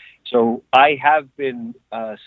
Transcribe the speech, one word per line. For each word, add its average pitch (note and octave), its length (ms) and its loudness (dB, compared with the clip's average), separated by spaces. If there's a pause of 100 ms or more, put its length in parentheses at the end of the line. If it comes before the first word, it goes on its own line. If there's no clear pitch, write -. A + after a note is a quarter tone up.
(260)
So A#2 360 0 (100)
I C#3 300 4
have D3 340 0
been, A#2+ 380 -8 (160)
uh, A2 260 -10 (100)